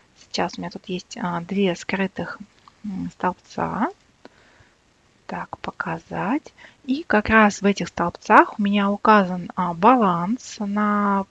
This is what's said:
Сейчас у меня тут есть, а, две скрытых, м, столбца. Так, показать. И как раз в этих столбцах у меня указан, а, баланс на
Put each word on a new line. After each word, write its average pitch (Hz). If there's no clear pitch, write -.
Сейчас -
у -
меня 175
тут -
есть, 180
а, 175
две 185
скрытых, -
м, 180
столбца. 180
Так, 175
показать. 170
И 277
как -
раз 220
в 190
этих 196
столбцах 214
у 214
меня 202
указан, 190
а, 175
баланс 196
на 208